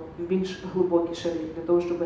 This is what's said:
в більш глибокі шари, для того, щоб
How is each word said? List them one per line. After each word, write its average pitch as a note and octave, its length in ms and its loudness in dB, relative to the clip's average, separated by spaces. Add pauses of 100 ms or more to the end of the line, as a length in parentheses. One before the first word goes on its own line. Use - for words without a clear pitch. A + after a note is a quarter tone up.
(200)
в E3+ 40 -6
більш F#3 400 0 (100)
глибокі E3+ 420 2
шари, E3 240 -2 (160)
для E3+ 60 -8
того, F3 200 4
щоб E3+ 240 -2